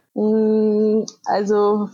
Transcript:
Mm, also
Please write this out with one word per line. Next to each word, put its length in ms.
Mm, 880
also 680